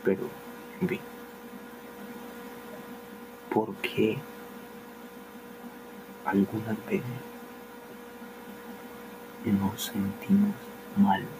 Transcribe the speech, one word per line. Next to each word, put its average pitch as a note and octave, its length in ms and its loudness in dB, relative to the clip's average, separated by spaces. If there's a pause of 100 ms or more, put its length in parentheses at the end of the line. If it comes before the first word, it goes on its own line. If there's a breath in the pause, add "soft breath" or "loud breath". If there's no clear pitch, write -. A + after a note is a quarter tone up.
Pero, F#2+ 240 4 (540)
en F#3 80 4
fin, F3+ 100 2 (2500)
¿por A2 220 4
qué - 420 4 (2000)
algunas G#2+ 520 4 (100)
veces G2+ 160 4 (2500)
nos - 380 6
sentimos - 720 6 (420)
mal F#3 260 10 (160)